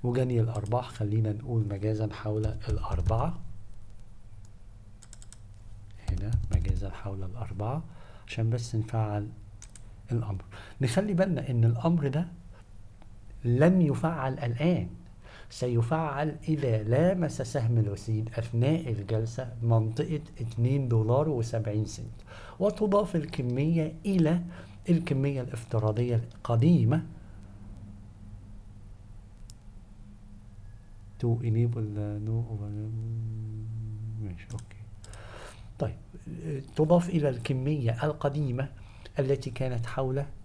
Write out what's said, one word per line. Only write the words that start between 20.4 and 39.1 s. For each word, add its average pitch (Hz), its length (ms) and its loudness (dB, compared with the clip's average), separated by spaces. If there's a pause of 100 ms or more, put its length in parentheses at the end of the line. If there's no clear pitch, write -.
اتنين 123 480 2
دولار 117 400 6
وسبعين 110 560 0
سنت، - 220 -8 (540)
وتضاف 202 560 4
الكمية 151 760 2 (140)
إلى 175 360 6 (460)
الكمية 139 520 4
الافتراضية 117 760 2
القديمة. 123 880 6 (4000)
To 120 40 2 (160)
enable 117 440 2 (100)
the 104 120 -2 (200)
no 113 80 0 (160)
over-، 104 380 -6 (1300)
ماشي، 90 300 -8
أوكي. - 280 -12 (1000)
طيب، - 180 -2 (800)
تضاف 170 320 6
إلى 156 200 4
الكمية 131 760 0
القديمة 139 640 0 (500)